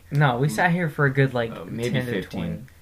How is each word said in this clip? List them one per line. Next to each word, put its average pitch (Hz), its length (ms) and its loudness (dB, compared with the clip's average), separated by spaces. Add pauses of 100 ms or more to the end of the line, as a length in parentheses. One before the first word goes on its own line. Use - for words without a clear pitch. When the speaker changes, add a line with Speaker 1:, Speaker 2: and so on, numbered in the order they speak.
Speaker 1:
No, 143 280 2
we 139 100 2
Speaker 2:
m-, 151 60 -2
Speaker 1:
sat 180 180 2
here 175 180 2
for 147 160 0
a 139 80 4
good, 135 200 2
like, 117 180 -2
Speaker 2:
uh, 104 140 -12
maybe 113 300 -2
Speaker 1:
ten 127 100 0
to 123 60 -6
Speaker 2:
fifteen. 95 300 -4
Speaker 1:
twenty. 82 220 -6 (180)